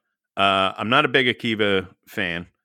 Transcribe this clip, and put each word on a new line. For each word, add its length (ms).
uh, 400
I'm 120
not 160
a 40
big 180
Akiva 600
fan, 400